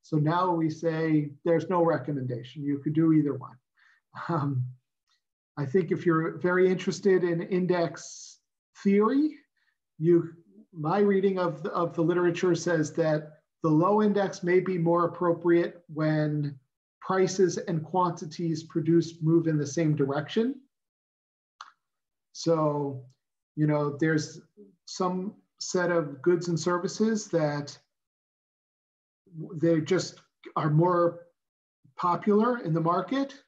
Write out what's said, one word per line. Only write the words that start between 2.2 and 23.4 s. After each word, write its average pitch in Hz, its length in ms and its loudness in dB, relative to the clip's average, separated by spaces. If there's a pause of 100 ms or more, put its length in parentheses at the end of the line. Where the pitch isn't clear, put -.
You 143 160 -4
could 151 140 -4
do 160 200 4
either 143 220 2
one. - 220 -14 (720)
Um, 139 380 -2 (920)
I 143 80 -4
think 185 260 0
if 175 140 -4
you're 160 340 0
very 185 300 2
interested 185 540 2
in 170 200 0
index 180 960 -4 (440)
theory, 240 520 2 (600)
you, 165 360 2 (400)
my 170 260 -2
reading 196 380 2
of 160 260 -2
the, 202 80 -6
of 170 240 -2
the 170 60 -2
literature 175 540 2
says 160 380 -2
that 156 460 -2 (220)
the 165 80 0
low 185 320 4
index 202 400 0
may 180 200 2
be 185 160 -2
more 170 280 2
appropriate 170 800 0 (100)
when 151 640 -2 (440)
prices 185 560 0
and 160 260 -4
quantities 165 800 -2
produced 165 580 0
move 160 260 4
in 156 100 0
the 143 100 -2
same 156 280 0
direction. 151 600 -2 (1800)
So, 147 720 -2 (540)